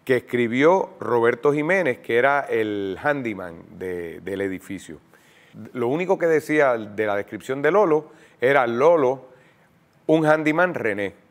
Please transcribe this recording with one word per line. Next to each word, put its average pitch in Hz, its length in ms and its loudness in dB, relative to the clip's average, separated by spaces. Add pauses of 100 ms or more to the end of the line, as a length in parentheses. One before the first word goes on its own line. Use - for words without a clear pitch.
que 127 120 2
escribió 127 800 2
Roberto 120 520 2
Jiménez, 151 460 0
que 117 200 -2
era 139 240 2
el 104 600 -4
handyman 101 680 -6
de, 87 500 -10
del 95 200 -6
edificio. 92 580 -8 (720)
Lo 120 140 -2
único 175 320 -2
que 170 80 0
decía 147 500 2
de 107 300 -6
la 101 80 -2
descripción 113 480 -8
de 151 80 2
Lolo 160 400 2 (280)
era: 131 280 2
"Lolo, 135 640 2 (760)
un 156 220 2
handyman 156 480 2
René". 101 400 -4 (160)